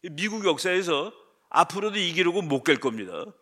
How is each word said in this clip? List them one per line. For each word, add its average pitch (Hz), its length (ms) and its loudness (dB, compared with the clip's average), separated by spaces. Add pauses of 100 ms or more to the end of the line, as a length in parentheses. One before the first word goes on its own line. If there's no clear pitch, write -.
(120)
미국 202 340 -4
역사에서 180 680 0 (380)
앞으로도 196 480 2
이기려고 175 440 2
못 143 220 -2
갈 147 120 6
겁니다. 104 500 -6 (160)